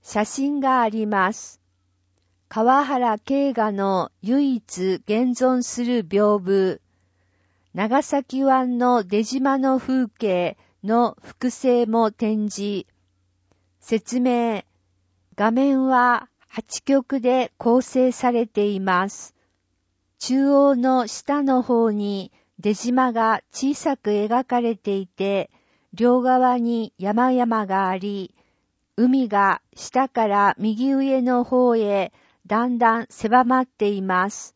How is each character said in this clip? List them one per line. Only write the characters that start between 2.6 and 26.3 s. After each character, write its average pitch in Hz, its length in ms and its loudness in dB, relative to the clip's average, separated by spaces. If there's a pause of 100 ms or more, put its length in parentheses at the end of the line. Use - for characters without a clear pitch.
原 247 340 0
慶 277 340 0
画 220 180 -2
の 196 400 -2 (120)
唯 262 340 0
一 190 380 -4 (120)
現 240 340 -2
存 254 220 2
す 247 220 -6
る 240 220 -2
屏 208 340 2
風。 185 400 0 (960)
長 220 280 0
崎 269 400 -4
湾 254 360 0
の 247 260 2
出 202 180 -2
島 269 360 -2
の 262 200 0
風 254 300 -2
景 180 480 -2 (260)
の 226 400 0
複 - 280 -6
製 240 360 0
も 220 240 0
展 214 400 -4
示。 202 360 -8 (920)
説 226 420 -4
明。 233 440 0 (720)
画 214 160 2
面 262 340 2
は 247 420 2 (200)
八 - 340 -12
曲 277 380 0
で 247 360 0
構 247 240 2
成 254 300 0
さ 247 220 -2
れ 233 140 0
て 208 200 -2
い 202 140 -2
ま 190 280 0
す。 - 260 -16 (840)
中 269 320 0
央 277 260 6
の 254 300 0
下 285 360 -4
の 262 200 2
方 233 300 2
に 202 400 -6 (260)
出 208 160 -2
島 247 380 0
が 220 300 0 (100)
小 277 220 -2
さ 277 220 -2
く - 140 -6
描 214 340 0
か 247 160 0
れ 233 140 -2
て 202 220 -4
い 196 100 -6
て、 196 440 -4 (440)
両 240 260 2
側 254 380 2